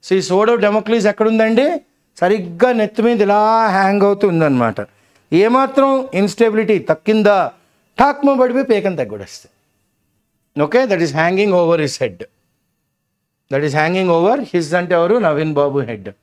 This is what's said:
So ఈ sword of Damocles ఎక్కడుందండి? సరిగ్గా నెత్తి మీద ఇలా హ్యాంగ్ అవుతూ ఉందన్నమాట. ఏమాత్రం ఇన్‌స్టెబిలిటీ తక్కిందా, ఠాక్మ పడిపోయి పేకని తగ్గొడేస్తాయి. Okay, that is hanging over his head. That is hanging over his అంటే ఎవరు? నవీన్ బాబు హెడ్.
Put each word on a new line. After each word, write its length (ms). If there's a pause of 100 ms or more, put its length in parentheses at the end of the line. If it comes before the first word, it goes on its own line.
So 140
ఈ 100
sword 240
of 120
Damocles 460
ఎక్కడుందండి? 560 (540)
సరిగ్గా 480 (120)
నెత్తి 260
మీద 200
ఇలా 120 (380)
హ్యాంగ్ 320
అవుతూ 240
ఉందన్నమాట. 460 (640)
ఏమాత్రం 460 (300)
ఇన్‌స్టెబిలిటీ 580 (140)
తక్కిందా, 460 (640)
ఠాక్మ 420
పడిపోయి 320
పేకని 280
తగ్గొడేస్తాయి. 500 (1120)
Okay, 240
that 160
is 60 (100)
hanging 300 (100)
over 240
his 160
head. 180 (1300)
That 160
is 140
hanging 360
over 180 (160)
his 160 (120)
అంటే 200
ఎవరు? 160 (100)
నవీన్ 360
బాబు 180 (100)
హెడ్. 200 (140)